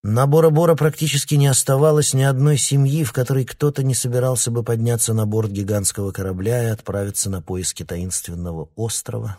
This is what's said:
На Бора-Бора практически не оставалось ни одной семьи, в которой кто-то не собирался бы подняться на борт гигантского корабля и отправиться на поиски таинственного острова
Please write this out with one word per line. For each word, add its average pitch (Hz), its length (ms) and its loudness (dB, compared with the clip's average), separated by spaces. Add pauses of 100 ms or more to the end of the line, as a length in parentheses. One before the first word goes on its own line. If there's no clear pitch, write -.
На 113 240 2
Бора-Бора 160 500 6
практически 147 580 0
не 143 120 6
оставалось 143 680 2
ни 131 80 2
одной 139 340 4
семьи, 139 480 2
в 117 80 -4
которой 131 320 0
кто-то 147 380 -2
не 131 120 0
собирался 123 560 0
бы 117 140 -2
подняться 117 480 0
на 110 140 0
борт 107 240 -2
гигантского 101 600 -2
корабля 95 520 -4
и 117 60 -2
отправиться 101 600 -4
на 95 140 -6
поиски 92 420 -8
таинственного 85 920 -8
острова 110 640 -8